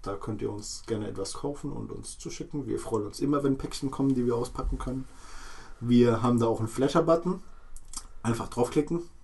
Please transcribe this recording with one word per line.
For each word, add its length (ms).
da 140
könnt 260
ihr 100
uns 360
gerne 200
etwas 260
kaufen 380
und 200
uns 260
zuschicken. 500
Wir 120
freuen 280
uns 140
immer, 220
wenn 140
Päckchen 320
kommen, 240
die 120
wir 100
auspacken 420
können. 280
Wir 420
haben 180
da 80
auch 120
einen 80
Flatter-Button. 760
Einfach 260
draufklicken. 540